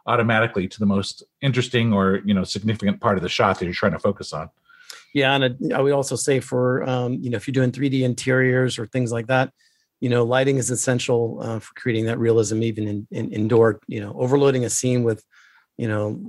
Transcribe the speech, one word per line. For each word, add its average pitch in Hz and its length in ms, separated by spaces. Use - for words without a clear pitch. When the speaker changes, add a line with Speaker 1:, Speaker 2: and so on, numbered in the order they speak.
Speaker 1:
automatically 110 600
to - 120
the 107 60
most 98 380
interesting 120 520
or, 95 320
you 104 80
know, 95 100
significant 101 560
part 104 180
of 87 40
the 90 80
shot 101 300
that 90 60
you're 87 80
trying 101 180
to 78 80
focus - 340
on. 78 160
Speaker 2:
Yeah, 135 180
and 135 400
I, - 40
I 139 40
would 139 120
also 135 240
say 135 240
for, 127 420
um, 123 300
you 131 160
know, 117 80
if - 100
you're 139 60
doing 127 180
three 135 160
D 131 160
interiors 127 760
or 117 80
things 120 280
like 117 140
that, 131 260
you 131 80
know, 120 160
lighting 135 320
is 120 120
essential, 117 720
uh, 113 180
for - 160
creating 110 320
that 117 120
realism, 113 420
even 107 240
in, 104 260
in 110 200
indoor. 117 560
You 113 140
know, 104 180
overloading 131 460
a 107 40
scene 123 340
with, 110 200
you 117 100
know, 107 420